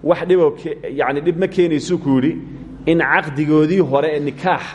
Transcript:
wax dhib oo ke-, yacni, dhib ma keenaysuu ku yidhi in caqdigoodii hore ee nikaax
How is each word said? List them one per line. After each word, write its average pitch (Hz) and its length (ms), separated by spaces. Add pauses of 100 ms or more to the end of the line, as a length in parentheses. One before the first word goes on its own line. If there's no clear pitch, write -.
wax 165 260
dhib 180 120
oo 156 100
ke-, 156 280 (180)
yacni, 143 240
dhib 165 180
ma 190 100
keenaysuu 175 500
ku 139 180
yidhi 127 160 (540)
in 165 120
caqdigoodii 156 800
hore 143 360
ee 147 40
nikaax 147 420 (120)